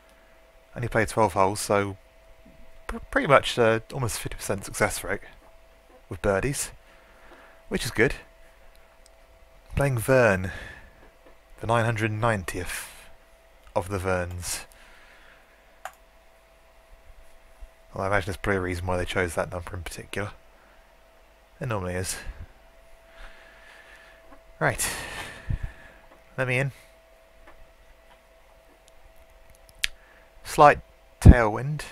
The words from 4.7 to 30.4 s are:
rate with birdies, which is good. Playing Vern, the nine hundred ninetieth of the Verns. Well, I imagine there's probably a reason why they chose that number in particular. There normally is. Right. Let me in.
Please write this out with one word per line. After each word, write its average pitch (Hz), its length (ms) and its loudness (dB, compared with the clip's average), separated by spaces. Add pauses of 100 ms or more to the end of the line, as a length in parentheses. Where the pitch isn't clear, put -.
rate 90 200 -6 (880)
with 101 120 -12
birdies, 104 500 -2 (1000)
which - 160 -4
is 113 60 -6
good. 117 240 4 (1600)
Playing 139 200 0
Vern, 107 540 4 (1120)
the 104 60 -6
nine 113 180 2
hundred 110 260 -2
ninetieth 107 760 -4 (840)
of - 140 -2
the 98 120 -4
Verns. 90 680 -4 (3250)
Well, 98 100 -4
I 95 40 0
imagine 98 200 0
there's 92 100 -6
probably 101 200 0
a 92 40 0
reason 90 240 -4
why 90 120 0
they 90 80 -2
chose 90 300 -2
that 90 160 -2
number 90 240 -10
in 90 80 -10
particular. - 480 -10 (1300)
There - 80 -8
normally 92 280 -4
is. 92 220 -6 (2500)
Right. 143 300 -2 (1500)
Let 131 100 -2
me 123 100 0
in. 135 140 0 (3750)